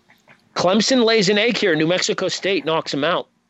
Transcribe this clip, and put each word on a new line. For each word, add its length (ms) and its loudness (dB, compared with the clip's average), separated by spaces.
Clemson 480 2
lays 240 2
an 100 2
egg 200 0
here. 180 0
New 120 0
Mexico 420 -2
State 340 -4
knocks 280 -4
them 120 -2
out. 240 -2